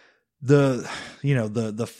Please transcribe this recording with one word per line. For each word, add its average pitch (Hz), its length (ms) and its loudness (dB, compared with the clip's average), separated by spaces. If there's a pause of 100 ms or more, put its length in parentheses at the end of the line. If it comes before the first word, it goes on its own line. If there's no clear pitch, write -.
(400)
the, 135 480 2 (340)
you 139 120 0
know, 113 140 -2
the, 110 240 -4
the, 110 280 -8